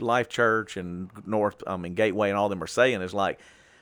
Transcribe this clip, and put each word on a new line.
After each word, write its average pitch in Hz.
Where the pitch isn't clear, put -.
Life 120
Church 110
and 90
North, 104
I 95
mean, 87
Gateway 104
and 101
all 101
them 95
are 80
saying 117
is, 92
like, 95